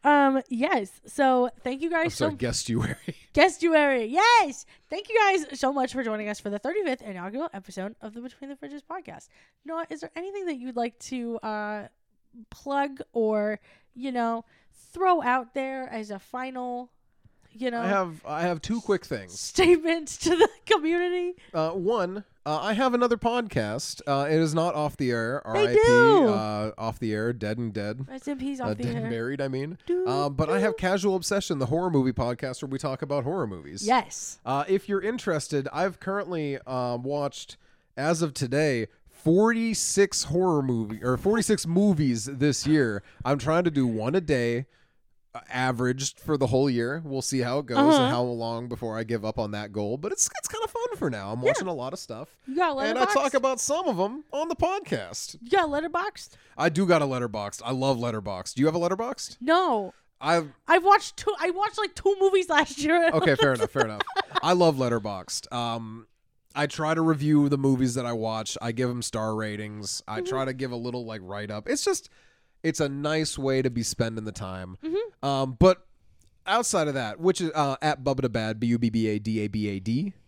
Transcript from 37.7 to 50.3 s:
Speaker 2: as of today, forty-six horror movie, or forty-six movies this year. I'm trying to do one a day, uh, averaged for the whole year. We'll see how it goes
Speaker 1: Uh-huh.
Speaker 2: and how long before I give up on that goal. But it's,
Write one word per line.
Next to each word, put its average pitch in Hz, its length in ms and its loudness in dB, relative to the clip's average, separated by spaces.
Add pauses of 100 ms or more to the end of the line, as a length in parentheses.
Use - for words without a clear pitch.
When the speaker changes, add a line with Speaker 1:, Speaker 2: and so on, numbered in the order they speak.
Speaker 2:
as 156 240 2
of 156 140 -2
today, 127 540 0 (220)
forty-six 214 1120 2
horror 156 380 2
movie, 113 400 -2
or 127 140 2
forty-six 208 500 2
movies 156 600 4
this 139 400 0
year. 123 360 4 (220)
I'm 139 140 2
trying 156 260 2
to 170 60 4
do 139 160 2
one 113 280 0
a 190 60 4
day, 123 460 0 (680)
uh, 120 140 -10
averaged 127 680 -2
for 151 180 -2
the 135 120 2
whole 135 200 4
year. 127 360 0
We'll 135 180 -4
see 135 180 -2
how 123 200 0
it 139 60 -10
goes 123 120 0
Speaker 1:
Uh-huh. 285 240 6
Speaker 2:
and 247 80 2
how 123 120 0
long 117 460 -4
before 113 300 -6
I 117 60 -4
give 110 200 -2
up 110 140 -4
on 107 140 -4
that 104 200 -8
goal. 104 260 -2
But 175 140 -6
it's, - 160 0 (100)